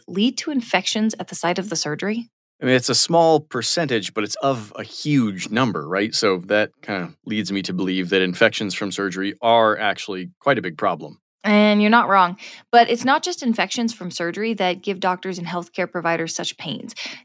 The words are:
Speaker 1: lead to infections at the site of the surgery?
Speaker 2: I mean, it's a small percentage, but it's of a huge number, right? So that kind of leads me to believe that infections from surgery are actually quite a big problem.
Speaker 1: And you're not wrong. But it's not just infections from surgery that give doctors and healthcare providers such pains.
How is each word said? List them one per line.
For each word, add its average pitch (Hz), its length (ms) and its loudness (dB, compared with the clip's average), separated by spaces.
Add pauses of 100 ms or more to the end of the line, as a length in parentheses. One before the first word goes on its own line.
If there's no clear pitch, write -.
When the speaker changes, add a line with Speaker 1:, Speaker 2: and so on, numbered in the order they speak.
Speaker 1:
lead 214 300 0
to - 140 -6
infections 214 680 0
at - 80 -10
the - 80 -12
site 180 240 -2
of 196 100 -6
the 165 60 -4
surgery? 190 540 -4 (320)
Speaker 2:
I - 40 -4
mean, 127 100 4
it's 123 120 2
a 117 80 0
small 165 460 4
percentage, 123 720 -2
but 107 100 -2
it's 104 120 -4
of 120 420 -2
a 110 60 -8
huge 110 680 0
number, 104 360 0
right? 101 300 -2
So 98 300 2
that 104 260 2 (100)
kind 98 220 -6
of 85 220 -12
leads 104 260 -4
me 98 120 -2
to 90 100 -6
believe 92 360 -2
that 95 120 4
infections 92 520 2
from 98 200 -6
surgery 98 480 -4
are 113 360 4
actually 92 520 -6 (100)
quite 139 180 2
a 104 40 -4
big 87 160 -8
problem. 80 420 -4 (240)
Speaker 1:
And 208 380 4
you're 208 100 4
not 233 160 6
wrong. 190 300 4 (340)
But 233 180 8
it's 240 140 0
not 277 180 2
just 359 220 -6
infections 226 500 -2
from 180 160 -12
surgery 180 440 -4
that 185 280 -2
give 190 200 -6
doctors 180 360 -2
and 170 80 -8
healthcare 175 460 -6
providers 165 420 -2
such - 240 -6
pains. - 380 -10 (300)